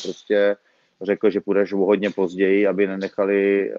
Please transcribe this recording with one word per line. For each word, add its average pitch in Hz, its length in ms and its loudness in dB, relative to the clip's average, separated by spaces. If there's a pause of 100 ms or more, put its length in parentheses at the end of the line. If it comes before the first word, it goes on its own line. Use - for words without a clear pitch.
prostě 101 520 0 (460)
řekl, 98 280 0
že 95 120 0
půjdeš 98 320 0
o 101 40 -2
hodně 101 320 2
později, 95 580 0
aby 95 200 0
nenechali, 98 920 -2